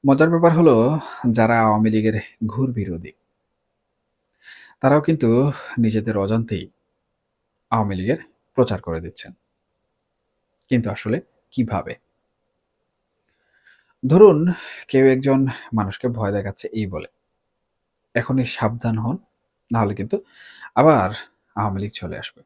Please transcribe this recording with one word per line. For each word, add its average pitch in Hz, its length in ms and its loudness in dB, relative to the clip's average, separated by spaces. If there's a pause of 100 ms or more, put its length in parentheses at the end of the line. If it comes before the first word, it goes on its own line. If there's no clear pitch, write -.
মজার 143 220 4
ব্যাপার 170 220 4
হলো, 147 480 4 (320)
যারা 113 300 2
আওয়ামী 110 280 2
লীগের 110 280 0 (280)
ঘোর 127 260 -4
বিরোধী, 92 400 -8 (1700)
তারাও 143 220 4
কিন্তু 139 500 2 (260)
নিজেদের 110 400 -2
অজান্তেই 107 480 -2 (1040)
আওয়ামী 104 240 -2
লীগের 107 380 -6 (220)
প্রচার 107 260 0
করে 82 200 -8
দিচ্ছেন। - 300 -14 (1400)
কিন্তু 117 200 0
আসলে 104 320 -4 (300)
কিভাবে? 110 420 -4 (2000)
ধরুন, 170 500 6 (340)
কেউ 131 180 4
একজন 135 420 2 (260)
মানুষকে 107 340 -4
ভয় 110 240 -4
দেখাচ্ছে 98 360 -6
এই 107 200 -6
বলে, 82 200 -10 (1080)
"এখনই 127 300 -2
সাবধান 113 520 -4
হন, 123 200 -4 (540)
নাহলে 113 240 0
কিন্তু - 220 -6 (580)
আবার 123 340 4 (460)
আওয়ামী 101 260 -4
লীগ 107 100 -8
চলে - 280 -12
আসবে।" - 260 -18